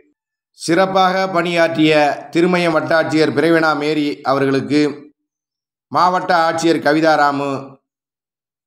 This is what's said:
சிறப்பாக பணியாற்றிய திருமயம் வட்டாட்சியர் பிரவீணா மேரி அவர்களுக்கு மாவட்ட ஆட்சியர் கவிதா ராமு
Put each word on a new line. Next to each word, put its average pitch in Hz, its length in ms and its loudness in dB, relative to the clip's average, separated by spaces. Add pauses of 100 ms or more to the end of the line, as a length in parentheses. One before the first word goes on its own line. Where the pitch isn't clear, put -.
(580)
சிறப்பாக 185 720 0
பணியாற்றிய 165 680 0 (360)
திருமயம் 170 460 0
வட்டாட்சியர் 151 600 0
பிரவீணா 160 400 2
மேரி 151 300 -2 (160)
அவர்களுக்கு 135 580 0 (1120)
மாவட்ட 180 440 0
ஆட்சியர் 165 480 0
கவிதா 156 320 2
ராமு 143 340 0 (1160)